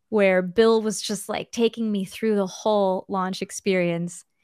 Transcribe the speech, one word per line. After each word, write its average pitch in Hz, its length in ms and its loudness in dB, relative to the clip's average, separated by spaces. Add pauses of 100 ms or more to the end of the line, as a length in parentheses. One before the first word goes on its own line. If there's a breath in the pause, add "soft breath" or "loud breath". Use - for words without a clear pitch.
(100)
where 190 320 4
Bill 220 400 4
was 214 200 -4
just, - 280 -6
like, - 220 -8
taking 226 400 0
me 202 120 -2
through 214 320 -2
the 196 120 0
whole 196 600 0
launch 185 340 -4
experience. 175 840 -2 (180)